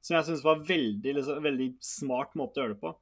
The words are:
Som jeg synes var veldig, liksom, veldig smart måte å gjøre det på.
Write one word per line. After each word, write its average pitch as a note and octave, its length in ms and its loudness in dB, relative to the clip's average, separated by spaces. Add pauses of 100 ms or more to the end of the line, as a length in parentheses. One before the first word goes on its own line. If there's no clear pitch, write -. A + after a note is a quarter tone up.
Som E3 140 2
jeg D#3 100 2
synes D3+ 160 -4
var D#3 160 6
veldig, C#3 560 0
liksom, C#3+ 260 -2
veldig C3 280 0 (100)
smart - 560 -4
måte C#3+ 240 -4
å C3 60 0
gjøre G#2+ 100 -2
det - 80 -12
på. E3 180 -4